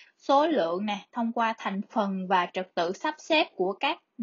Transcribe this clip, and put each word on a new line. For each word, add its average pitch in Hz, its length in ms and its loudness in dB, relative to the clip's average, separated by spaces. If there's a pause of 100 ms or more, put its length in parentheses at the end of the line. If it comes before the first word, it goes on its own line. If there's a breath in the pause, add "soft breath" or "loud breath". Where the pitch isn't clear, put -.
(180 loud breath)
số 294 300 4
lượng 190 380 0
nè, 202 260 -6
thông 233 220 -4
qua 226 240 0
thành 196 320 -6
phần 196 380 -2
và 180 260 2
trật 185 220 -6
tự 175 180 0
sắp 311 240 -6
xếp 330 380 2
của 349 180 0
các 285 260 -4 (240)